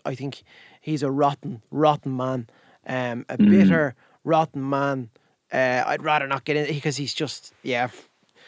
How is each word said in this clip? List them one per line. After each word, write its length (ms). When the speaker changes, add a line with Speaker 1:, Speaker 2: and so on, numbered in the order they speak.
Speaker 1:
I 80
think 280
he's 220
a 80
rotten, 600
rotten 460
man. 320
Um, 420
a 80
Speaker 2:
Mm. 140
Speaker 1:
bitter, 440
rotten 440
man. 420
Uh, 340
I'd 160
rather 240
not 180
get 120
in, 180
because 220
he's 180
just, 380
yeah. 260